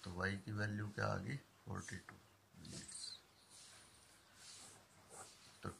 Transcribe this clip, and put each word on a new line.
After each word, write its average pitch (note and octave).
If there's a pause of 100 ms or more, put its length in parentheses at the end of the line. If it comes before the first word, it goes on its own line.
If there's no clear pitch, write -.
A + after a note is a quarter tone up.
तो F#2
वाई F#2+
की G2+
value G#2
क्या G#2
आ G2+
गई? G2 (300)
फ़ोर्टी F#2+
टू - (460)
minutes। - (2500)
तो F#2+ (100)